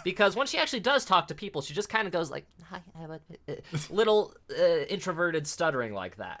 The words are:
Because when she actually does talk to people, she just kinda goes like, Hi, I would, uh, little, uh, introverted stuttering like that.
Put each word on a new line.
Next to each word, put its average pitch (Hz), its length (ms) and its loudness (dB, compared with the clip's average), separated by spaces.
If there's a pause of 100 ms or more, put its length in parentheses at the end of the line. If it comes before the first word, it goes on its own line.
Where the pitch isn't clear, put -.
Because 190 320 4
when 262 100 0
she 311 120 -4
actually 269 220 0
does 254 240 2
talk 180 240 2
to 165 60 -8
people, 156 280 -8
she 147 120 -10
just 202 140 -2
kinda 220 220 0
goes 165 200 -2
like, 143 160 -10 (240)
Hi, 180 120 -12 (160)
I 165 80 -14
would, 160 140 -12 (280)
uh, - 40 -6 (380)
little, 214 440 4 (160)
uh, 139 120 -2 (260)
introverted 170 580 -2
stuttering 135 480 -2
like 92 220 -8
that. 95 240 -10